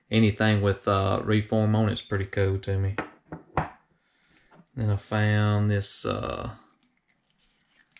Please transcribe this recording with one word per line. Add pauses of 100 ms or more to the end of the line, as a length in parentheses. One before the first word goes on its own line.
anything
with,
uh,
Reform
on
it's
pretty
cool
to
me. (1800)
Then
I
found
this,
uh, (1500)